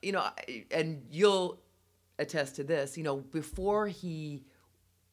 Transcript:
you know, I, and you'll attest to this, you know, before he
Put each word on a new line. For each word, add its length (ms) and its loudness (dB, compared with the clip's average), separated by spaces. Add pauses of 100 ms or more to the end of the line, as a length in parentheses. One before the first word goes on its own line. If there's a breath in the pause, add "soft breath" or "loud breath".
you 120 -2
know, 80 2
I, 500 -6
and 400 0
you'll 500 4 (580)
attest 380 -2
to 80 -4
this, 320 0
you 80 -6
know, 120 2
before 720 0
he 560 -6 (680 soft breath)